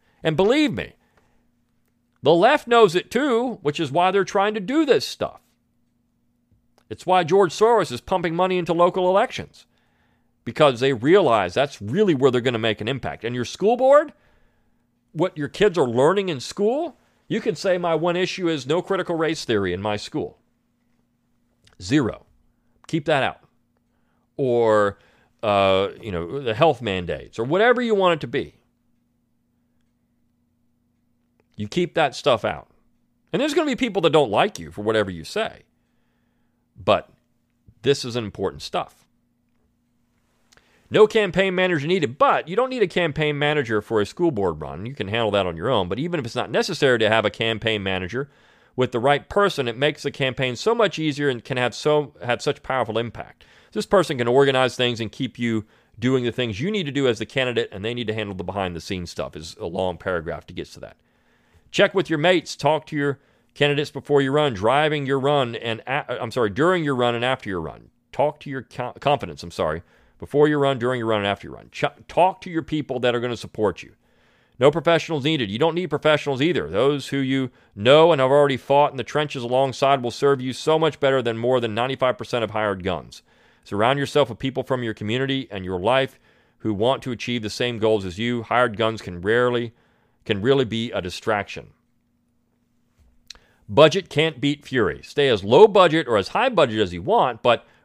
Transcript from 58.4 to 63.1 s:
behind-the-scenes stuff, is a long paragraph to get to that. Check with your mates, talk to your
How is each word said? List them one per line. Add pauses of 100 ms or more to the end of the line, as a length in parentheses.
behind-the-scenes
stuff,
is
a
long
paragraph
to
get
to
that. (720)
Check
with
your
mates,
talk
to
your (360)